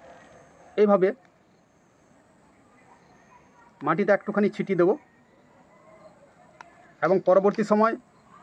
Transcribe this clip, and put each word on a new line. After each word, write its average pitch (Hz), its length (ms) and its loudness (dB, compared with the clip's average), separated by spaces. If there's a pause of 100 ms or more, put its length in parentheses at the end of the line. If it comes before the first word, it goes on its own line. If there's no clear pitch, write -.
(800)
এইভাবে 202 260 2 (2750)
মাটিতে 185 260 0
একটুখানি 202 420 -2
ছিটিয়ে 185 260 -4
দেব 175 80 2 (2250)
এবং 185 100 2 (120)
পরবর্তী 196 440 2
সময় 214 220 0 (500)